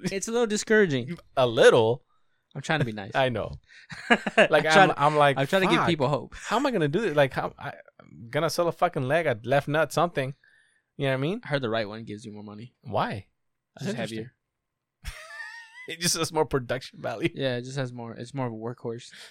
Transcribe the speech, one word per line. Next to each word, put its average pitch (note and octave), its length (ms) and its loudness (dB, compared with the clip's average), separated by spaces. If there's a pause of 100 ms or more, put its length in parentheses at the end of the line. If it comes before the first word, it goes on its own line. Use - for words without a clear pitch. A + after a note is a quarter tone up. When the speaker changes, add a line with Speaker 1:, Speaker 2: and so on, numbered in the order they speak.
Speaker 1:
it's F#3 240 -6
a - 40 -6
little A#3+ 140 2
discouraging. F#3 680 2 (200)
Speaker 2:
A C3 100 6
little? B2 580 6 (500)
Speaker 1:
I'm D3+ 80 -10
trying D#3+ 180 0
to C#3 60 -2
be A2+ 60 -4
nice. G2+ 200 -10
Speaker 2:
<laughs> - 20 -4
I C3+ 160 4
know. F#2+ 220 -4 (560)
Speaker 1:
<laughs> - 20 4 (260)
Speaker 2:
Like, D#3 300 6
Speaker 1:
I'm D#3 60 2
trying F3+ 180 8
Speaker 2:
I'm, - 40 0
Speaker 1:
to, - 80 -4
Speaker 2:
I'm D3+ 140 4
like, C#3+ 220 6
Speaker 1:
I'm C#3 80 2
trying G3 160 2
to F#3 60 2
give - 100 4
Speaker 2:
"Fuck. D3+ 100 2
Speaker 1:
people D3+ 200 0
hope. C3+ 260 -4
Speaker 2:
How - 220 -4
am C#4 100 0
I C#4 40 -2
gonna F3 180 0
do D#3+ 120 -2
this? F#3 160 -2
Like, C#3+ 160 4
how, - 260 -4
I, - 140 -12 (280)
I'm A2+ 300 -20
gonna D3+ 200 -2
sell F3 180 0
a D#3+ 40 0
fucking E3+ 360 -2
leg, D#3+ 180 0
a A#2+ 180 0
left C3+ 240 0
nut, D3 240 0
something." D3 420 -2 (640)
You C#3+ 100 -6
know C3+ 60 0
what C3 60 -2
I - 20 -6
mean? F3+ 240 -4
Speaker 1:
I - 40 -14
heard C#3+ 140 -2
the A#2+ 80 -2
right A2 180 -2
one A2 160 -12
gives G#2+ 200 -12
you G#2+ 80 -14
more G#2 100 -16
money. G#2+ 400 -16
Speaker 2:
Why? A#2+ 440 -4 (500)
Speaker 1:
It's - 80 -12
just - 120 -6
Speaker 2:
That's A2+ 160 -8
interesting. A2+ 60 -8
Speaker 1:
heavier. A#2 140 -12 (720)
Speaker 2:
<laughs> - 840 -14
It E3 120 -12
just E3+ 180 -2
has D#3+ 140 -6
more D#3 120 0
production C3+ 560 -8
value. B2+ 340 -4
Speaker 1:
Yeah, C3+ 220 -4
it B2 60 -6
just C3 160 -10
has B2+ 160 -6
more. A#2 180 -12
It's A#2 220 -14
more C3+ 120 -4
of A#2 60 -6
a A2 40 -10
workhorse. A#2 500 -10 (240)